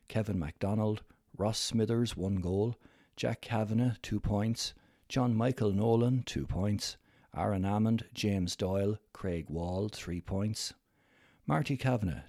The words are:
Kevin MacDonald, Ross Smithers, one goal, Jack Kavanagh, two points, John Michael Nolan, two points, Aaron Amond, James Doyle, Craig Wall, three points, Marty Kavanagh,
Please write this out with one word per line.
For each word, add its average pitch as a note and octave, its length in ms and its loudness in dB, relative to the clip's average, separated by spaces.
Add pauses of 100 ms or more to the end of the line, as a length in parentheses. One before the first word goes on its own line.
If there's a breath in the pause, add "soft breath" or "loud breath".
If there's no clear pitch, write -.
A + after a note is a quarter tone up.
Kevin G#2+ 300 0
MacDonald, G#2+ 640 0 (340 soft breath)
Ross G#2+ 220 0
Smithers, A2+ 580 2
one G2 200 0
goal, G2 400 0 (400 soft breath)
Jack A2+ 240 -2
Kavanagh, A2+ 640 0
two G#2 180 -2
points, G#2+ 540 0 (340 soft breath)
John B2 260 2
Michael A2 380 2
Nolan, A2+ 520 4
two C#2 220 -4
points, G2 500 -2 (400 soft breath)
Aaron F#2+ 280 0
Amond, G#2+ 400 2 (100)
James G2 420 0
Doyle, G2 420 0 (140)
Craig E2+ 360 -4
Wall, F2+ 400 -2
three F2 320 -6
points, G2+ 540 -4 (720 soft breath)
Marty D3 300 0
Kavanagh, G#2 520 0